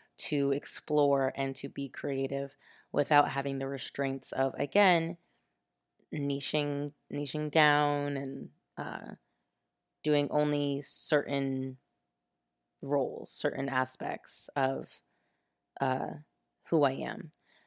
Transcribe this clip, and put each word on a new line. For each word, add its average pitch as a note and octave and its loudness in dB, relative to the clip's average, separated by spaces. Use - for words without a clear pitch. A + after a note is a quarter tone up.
to C#3+ 0
explore C#3 2
and C3+ -2
to C#3+ -8
be C#3 -8
creative C#3 -4
without D3 6
having C3+ -2
the C3+ -4
restraints C3+ -4
of, C3+ 0
again, F3 4
niching, C#3+ -2
niching D3 -4
down D3 4
and, C#3 -8
uh, - -8
doing D3 4
only D3 0
certain C3+ -2
roles, - -4
certain - -2
aspects - -4
of, C3 -2
uh, C3 0
who D#3 4
I C3+ 4
am. C3+ -8